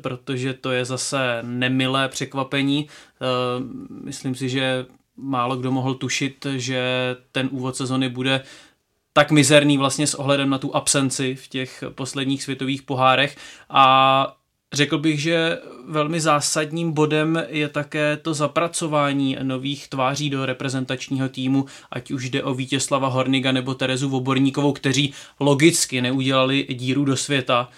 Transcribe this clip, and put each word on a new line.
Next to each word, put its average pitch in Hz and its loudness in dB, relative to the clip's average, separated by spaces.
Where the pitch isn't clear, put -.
protože 127 -6
to 131 -6
je 127 0
zase 127 -2
nemilé 131 0
překvapení. 139 -2
Eh, - -14
myslím - -8
si, 127 -4
že 131 -2
málo 131 -2
kdo 127 -4
mohl 131 0
tušit, 135 -6
že 127 -4
ten 131 -2
úvod 127 -4
sezony 131 -2
bude 131 -2
tak 147 4
mizerný 147 6
vlastně 135 0
s - -2
ohledem 139 0
na 135 2
tu 143 -6
absenci 135 0
v - -16
těch 131 -8
posledních 135 -4
světových 135 -4
pohárech. 131 4
A 135 6
řekl 147 2
bych, 151 0
že 165 0
velmi 156 -2
zásadním 156 0
bodem 156 2
je 151 -2
také 151 -2
to 160 -4
zapracování 143 0
nových 135 -6
tváří 139 -2
do 135 -2
reprezentačního 131 -4
týmu, 131 0
ať - -10
už 131 -4
jde 151 -2
o 143 -2
Vítězslava 135 -2
Horniga 131 0
nebo 131 -2
Terezu 131 -2
Voborníkovou, 135 2
kteří 139 0
logicky 143 4
neudělali 131 2
díru 131 -2
do 135 2
světa 123 0